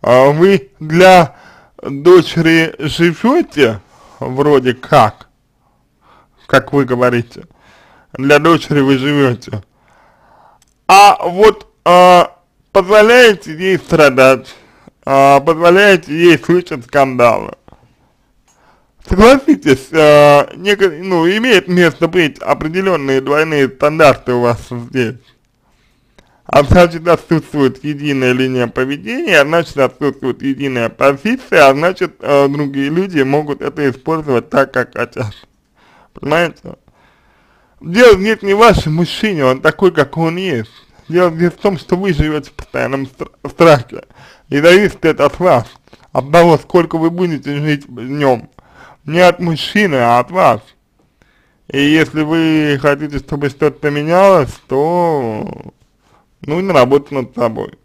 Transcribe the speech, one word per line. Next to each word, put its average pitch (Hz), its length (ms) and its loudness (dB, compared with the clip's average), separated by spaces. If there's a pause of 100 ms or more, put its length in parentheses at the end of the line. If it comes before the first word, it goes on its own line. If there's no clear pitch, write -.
А, 127 300 2
вы 180 480 0
для 170 560 4 (460)
дочери 165 960 0
живёте, 156 1000 -2 (400)
вроде 131 540 -2
как, - 540 0 (1160)
как - 280 -2
вы 139 120 0
говорите, 123 600 -4 (680)
для 143 260 2
дочери 151 420 0
вы 135 160 2
живёте. 135 680 -4 (1200)
А 202 360 6
вот, 196 440 0 (180)
а, 180 500 4 (380)
позволяете 214 840 2
ей 185 220 -2
страдать, 135 760 2 (520)
а, 139 340 4
позволяете 170 760 2
ей 165 240 4
слышать 165 480 -4
скандалы. 123 680 0 (1500)
Согласитесь, 226 880 2
а, 147 600 4
неко-, 185 460 -2
ну, 180 280 -2
имеет 214 400 0
место 175 400 0
быть 165 300 -2
определённые 156 840 -4
двойные 147 480 -2
стандарты 147 640 0
у 120 80 -2
вас 120 280 -2
здесь. 120 460 -8 (1400)
А 143 120 2
значит, 170 440 0
отсутствует 151 760 -2
единая 143 520 -4
линия 127 340 -2
поведения, 170 720 -4
а 139 60 4
значит, 160 320 -4
отсутствует 131 640 -4
единая 131 480 -6
позиция, 143 800 0
а 135 40 2
значит, 170 460 -4
э, 139 300 0
другие 139 400 -6
люди 175 320 -4
могут 143 400 -4
это 143 280 -4
использовать 147 600 -6
так, 135 240 -2
как 123 200 -6
хотят. 117 400 -10 (760)
Понимаете? - 640 -6 (1040)
Дело 202 400 4
здесь 208 220 -4
не 196 120 -2
в 202 40 -2
вашем 202 380 2
мужчине, 170 500 -4
он 131 160 0
такой, 180 320 0
как 147 240 -4
он 165 180 -4
есть. 170 360 -8 (360)
Дело 175 240 0
здесь 170 220 -2
в - 40 -20
том, 202 200 -4
что - 180 -6
вы 190 160 -4
живёте 151 380 -4
в - 40 -20
постоянном 131 540 -8
стра-, - 240 -16 (180)
страхе. 151 540 0 (460)
И 139 100 -2
зависит 175 460 2
это - 220 0
от - 120 -6
вас, 160 280 0 (440)
от 131 220 -6
того, 170 240 4
сколько 165 400 -2
вы 165 140 -2
будете 156 440 -6
жить 147 320 -6
в 120 140 -18
нём. 131 480 -2 (560)
Не 156 160 -2
от 175 180 4
мужчины, 175 560 -4
а 120 240 2
от 123 120 -6
вас. 156 300 0 (1080)
И 135 100 -6
если 151 440 0
вы 156 580 -2
хотите, 143 380 -4
чтобы 143 280 -8
что-то 139 320 -4
поменялось, 156 720 0 (160)
то 147 1040 -4 (760)
нужно 175 280 -6
работать 139 380 0
над 135 240 -10
собой. 113 380 -8 (100)